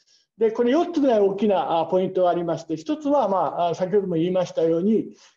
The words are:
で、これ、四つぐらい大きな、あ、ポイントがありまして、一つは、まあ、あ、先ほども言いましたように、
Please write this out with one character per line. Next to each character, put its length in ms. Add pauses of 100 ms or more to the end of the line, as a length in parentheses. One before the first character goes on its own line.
(380)
で、 140
こ 120
れ、 80
四 200
つ 80
ぐ 80
ら 100
い 40
大 140
き 120
な、 320
あ、 60
ポ 160
イ 60
ン 60
ト 100
が 60
あ 60
り 80
ま 140
し 80
て、 100
一 220
つ 100
は、 220
ま 80
あ、 320
あ、 60
先 180
ほ 80
ど 60
も 80
言 100
い 60
ま 140
し 80
た 100
よ 160
う 40
に、 320 (220)